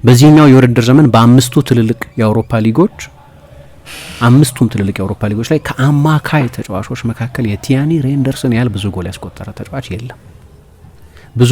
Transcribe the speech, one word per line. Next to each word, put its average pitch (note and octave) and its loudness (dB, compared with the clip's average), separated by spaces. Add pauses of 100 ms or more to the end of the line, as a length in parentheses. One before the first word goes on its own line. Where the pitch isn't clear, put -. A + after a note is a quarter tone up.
በዚህኛው D3 6
የውድድር B2+ 4
ዘመን C3+ 4
በአምስቱ A#2+ 2
ትልልቅ A#2 -2 (140)
የአውሮፓ A2+ -2
ሊጎች A2+ 0 (1200)
አምስቱም A#2+ 2
ትልልቅ G2+ -4
የአውሮፓ F#2+ -6
ሊጎች G#2+ -6
ላይ D#3 0
ከአማካይ D3 -2
ተጫዋቾች - -10
መካከል A#2 -6
የቲያኒ C3 -2 (100)
ሬንደርስን C3+ -2
ያህል A#2+ -2
ብዙ G2+ -8
ጎል F2+ -8
ያስቆጠረ - -14
ተጫዋች - -14
የለም። A#2+ -12 (1160)
ብዙ A#2+ 2